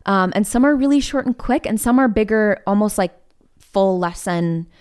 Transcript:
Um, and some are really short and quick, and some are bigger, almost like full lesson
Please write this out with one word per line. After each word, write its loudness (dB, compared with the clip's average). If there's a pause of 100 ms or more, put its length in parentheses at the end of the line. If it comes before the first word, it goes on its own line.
Um, 0
and -2
some 2
are 4
really 2
short -4
and -2
quick, -2
and -2
some 2
are 4
bigger, 0
almost 0
like -2 (460)
full 0
lesson -4 (140)